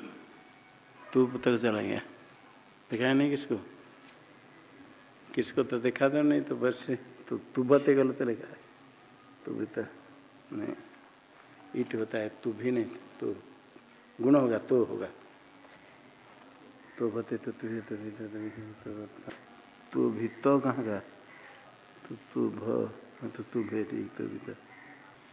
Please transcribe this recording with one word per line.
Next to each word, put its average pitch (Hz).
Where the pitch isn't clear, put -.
तू 127
तक 127
चला 110
गया, 104
दिखाया 120
नहीं 139
किसको? 139
किसको -
तो 127
दिखा 127
दो, 147
नहीं 147
तो 139
बस 120
तू, 120
तू -
बातें 139
गलत 131
लिखा 120
है। -
तू -
भी 110
तो 113
नहीं, -
ईट 120
होता 110
है, 107
तू 123
भी 117
नहीं, 120
तू। 110
गुण 131
होगा, 123
तो 120
होगा। 98
तो 120
भते, 113
तो 113
तुभे, 113
तो 110
भी, 107
तो 110
भी, 107
तो 107
भी, 107
तो 107
भी, 104
तो 127
भी, 113
तो 139
कहाँ 131
गया? 104
तो, 120
तो 117
भ-, 110
तो, 117
तो 110
तुभे, 107
तो 107
भी, 110
तो। -